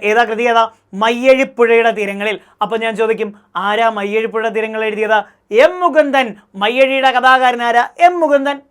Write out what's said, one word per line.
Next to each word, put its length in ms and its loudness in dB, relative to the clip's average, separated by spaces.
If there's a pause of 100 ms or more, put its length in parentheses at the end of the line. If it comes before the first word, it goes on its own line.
(100)
ഏതാ 180 2
കൃതി 240 -4
ഏതാ? 120 4 (380)
മയ്യഴിപ്പുഴയുടെ 960 0
തീരങ്ങളിൽ. 380 -6 (260)
അപ്പൊ 220 -4
ഞാൻ 160 -4
ചോദിക്കും, 300 -2 (260)
ആരാ 320 0 (100)
മയ്യഴിപ്പുഴ 500 -4
തീരങ്ങൾ 400 -6
എഴുതിയത്? 300 -2 (460)
എം 80 4 (100)
മുകുന്ദൻ. 460 2 (340)
മയ്യഴിയുടെ 540 2
കഥാകാരനാരാ? 680 2 (220)
എം 160 2
മുകുന്ദൻ. 360 0 (120)